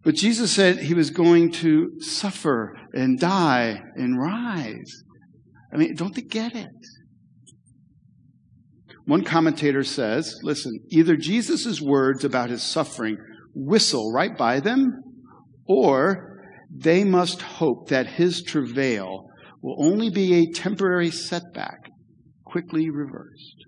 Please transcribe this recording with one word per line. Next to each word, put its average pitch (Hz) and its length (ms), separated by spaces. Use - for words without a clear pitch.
But 156 140
Jesus 220 340
said 190 280
he 143 160
was 160 160
going 170 440
to 160 460
suffer 135 760
and 127 260
die 127 640
and 127 220
rise. 180 880
I - 20
mean, - 200
don't 175 200
they 254 60
get 226 340
it? 226 140
One 147 220
commentator 151 580
says, 127 580
listen, 139 380
either 160 280
Jesus' 208 640
words 135 420
about 127 260
his 120 140
suffering 113 540
whistle 135 600
right 175 240
by 127 240
them, 247 400
or 190 600
they 160 320
must 180 380
hope - 480
that 131 180
his 175 360
travail 117 840
will 131 220
only 208 260
be 185 260
a 170 160
temporary 180 600
setback, - 800
quickly 160 440
reversed. - 680